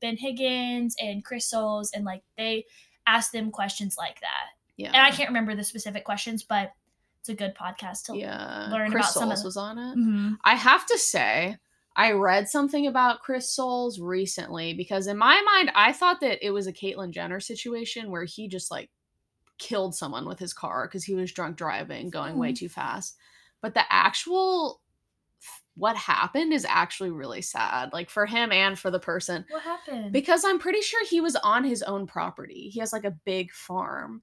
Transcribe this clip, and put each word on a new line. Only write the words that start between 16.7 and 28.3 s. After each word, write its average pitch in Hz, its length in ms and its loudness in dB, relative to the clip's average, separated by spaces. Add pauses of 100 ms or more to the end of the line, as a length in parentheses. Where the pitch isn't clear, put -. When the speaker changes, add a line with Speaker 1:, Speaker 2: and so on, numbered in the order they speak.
Speaker 2:
Caitlyn 196 380 -6
Jenner 175 280 -6
situation 233 720 -8
where 175 140 -4
he 208 240 -10
just, 180 220 -8
like, - 180 -8 (680)
killed 190 360 -2
someone 139 320 -6
with 180 120 -10
his 180 160 -8
car 131 340 -4
'cause 185 160 -10
he 196 100 -4
was 185 200 -2
drunk 165 240 -8
driving, 147 500 -6
going 147 300 -6
way 240 140 0
Speaker 1:
Mm. 247 60 -4
Speaker 2:
too 180 120 -8
fast. - 480 -8 (420)
But 220 140 -8
the 233 180 4
actual, 359 880 2 (920)
what 214 220 0
happened 294 560 2
is 277 140 2
actually 175 440 0
really 135 300 -6
sad, 127 540 -2
like, 170 160 -6
for 208 160 0
him 233 260 2